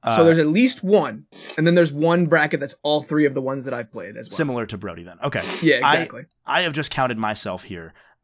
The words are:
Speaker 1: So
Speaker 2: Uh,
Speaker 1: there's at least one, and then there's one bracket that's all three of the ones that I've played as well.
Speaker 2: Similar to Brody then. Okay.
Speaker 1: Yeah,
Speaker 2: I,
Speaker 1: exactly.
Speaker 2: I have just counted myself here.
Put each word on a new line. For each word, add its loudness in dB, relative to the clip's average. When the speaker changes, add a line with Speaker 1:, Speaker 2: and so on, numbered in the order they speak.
Speaker 1:
So 4
Speaker 2:
Uh, 8
Speaker 1:
there's 6
at 2
least 2
one, 0
and 2
then 4
there's 6
one 2
bracket 2
that's -8
all 0
three 0
of 0
the -4
ones -6
that -6
I've -10
played -12
as -14
well. -6
Speaker 2:
Similar -2
to -8
Brody -10
then. -18
Okay. -4
Speaker 1:
Yeah, 4
Speaker 2:
I, 4
Speaker 1:
exactly. -4
Speaker 2:
I 0
have -2
just -6
counted -2
myself -6
here. -12